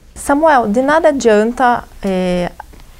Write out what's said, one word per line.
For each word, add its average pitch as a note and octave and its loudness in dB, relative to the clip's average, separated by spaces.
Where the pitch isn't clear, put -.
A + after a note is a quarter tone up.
Samuel, C#4+ 0
de G#3+ -2
nada D#4 2
adianta, A#3+ 0
é, F3+ -2